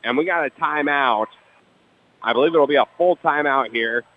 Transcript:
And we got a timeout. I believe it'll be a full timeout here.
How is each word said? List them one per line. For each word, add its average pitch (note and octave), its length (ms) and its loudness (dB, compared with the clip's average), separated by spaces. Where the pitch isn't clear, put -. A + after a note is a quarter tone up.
And A#2+ 120 -2
we D3+ 80 0
got E3+ 220 -2
a B2+ 40 -6
timeout. C#3+ 760 -2
I A2+ 100 -2
believe D3 220 2
it'll D3 120 4
be C#3+ 100 0
a B2+ 100 4
full F3 180 2
timeout C#3+ 560 -2
here. A#2 320 -4